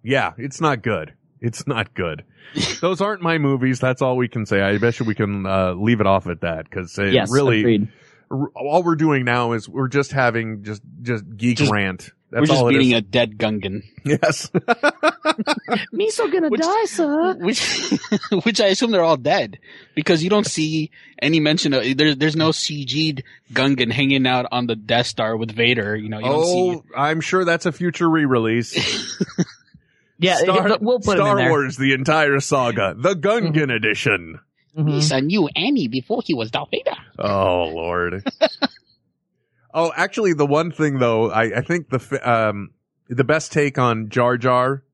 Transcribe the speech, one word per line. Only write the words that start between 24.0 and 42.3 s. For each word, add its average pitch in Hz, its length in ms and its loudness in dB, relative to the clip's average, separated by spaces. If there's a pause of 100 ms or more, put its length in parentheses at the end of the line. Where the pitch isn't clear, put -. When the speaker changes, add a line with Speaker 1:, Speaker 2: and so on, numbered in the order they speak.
Speaker 2:
out 127 240 2
on 123 160 -2
the 113 80 -2
Death 117 320 0
Star 113 300 -4
with 110 140 -4
Vader. 113 440 0
You 107 140 -8
know, 107 100 -8
you 110 60 -8
don't 139 100 2
Speaker 1:
Oh, 180 400 2
Speaker 2:
see. 151 60 -12 (140)
Speaker 1:
I'm 151 260 0
sure 185 240 0
that's 170 200 0
a 170 60 0
future 170 380 0
re-release. 120 1160 0
Speaker 3:
<laughs> - 60 -20 (840)
Yeah, 175 180 2
Speaker 1:
Star, 190 320 2
Speaker 3:
it, 214 120 2
we'll 240 180 0
put 196 180 0
Speaker 1:
Star 202 160 2
Speaker 3:
him 202 60 2
in 214 60 4
there. 165 40 4
Speaker 1:
Wars, 139 260 0
the 135 180 2
entire 143 460 2
saga, 117 580 0
the 170 160 2
Gungan 190 420 0
Speaker 3:
Mm-hmm. 147 160 2
Speaker 1:
edition. 104 680 0 (380)
Speaker 3:
Mm-hmm. 151 120 0
Speaker 2:
Lisa 147 300 2
knew 156 340 0
Annie 185 360 0
before 131 340 -4
he 170 100 -2
was 113 160 -2
Darth 143 220 -10
Vader. - 240 -6 (240)
Speaker 1:
Oh, 95 440 0 (100)
Lord. 87 500 -4 (160)
<laughs> - 1300 -10
Oh, 160 200 -2
actually, 196 400 0
the 147 120 2
one 156 260 0
thing, 143 280 0
though, 113 320 2
I, 110 260 0
I 120 40 0
think 170 280 -4
the 135 60 -2
f-, 127 300 -6
um, 110 440 0 (400)